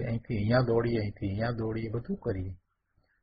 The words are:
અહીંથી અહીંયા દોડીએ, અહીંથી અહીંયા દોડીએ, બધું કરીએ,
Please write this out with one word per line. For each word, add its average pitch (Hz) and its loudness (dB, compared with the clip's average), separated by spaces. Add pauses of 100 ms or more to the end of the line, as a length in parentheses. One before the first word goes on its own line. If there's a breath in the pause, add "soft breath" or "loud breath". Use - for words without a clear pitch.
અહીંથી 113 -2
અહીંયા 117 4
દોડીએ, 117 4
અહીંથી 101 -2
અહીંયા 113 -2
દોડીએ, 110 -2
બધું 117 -4
કરીએ, 95 -4 (680)